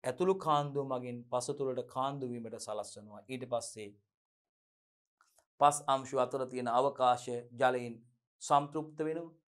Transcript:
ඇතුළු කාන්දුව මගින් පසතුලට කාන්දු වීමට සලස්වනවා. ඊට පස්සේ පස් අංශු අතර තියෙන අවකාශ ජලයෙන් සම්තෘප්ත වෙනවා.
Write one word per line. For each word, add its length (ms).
ඇතුළු 320
කාන්දුව 520
මගින් 380
පසතුලට 640
කාන්දු 420
වීමට 280
සලස්වනවා. 640
ඊට 220
පස්සේ 440
පස් 260
අංශු 340
අතර 260
තියෙන 220
අවකාශ 640
ජලයෙන් 420
සම්තෘප්ත 580
වෙනවා. 340